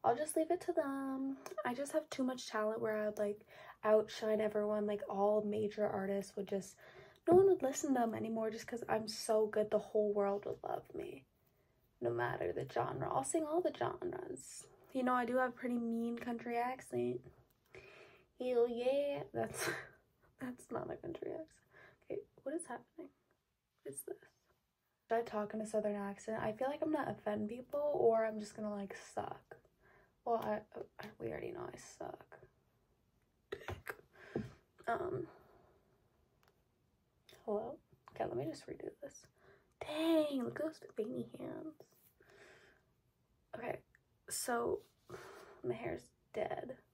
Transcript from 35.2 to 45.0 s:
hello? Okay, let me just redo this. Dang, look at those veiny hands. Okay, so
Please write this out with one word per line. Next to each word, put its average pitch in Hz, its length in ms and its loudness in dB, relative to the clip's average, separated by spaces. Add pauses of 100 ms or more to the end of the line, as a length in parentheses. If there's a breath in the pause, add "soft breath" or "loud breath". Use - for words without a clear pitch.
hello? 226 300 -2 (360)
Okay, - 140 -4
let - 120 -4
me 285 120 0
just - 180 -10
redo - 220 -8 (120)
this. - 260 -14 (540 soft breath)
Dang, 302 640 4
look 233 160 -6
at 302 40 0
those 311 140 -4 (160)
veiny 233 320 -2 (100)
hands. - 380 -10 (1800 loud breath)
Okay, 240 220 -4 (500)
so 233 500 0 (840 loud breath)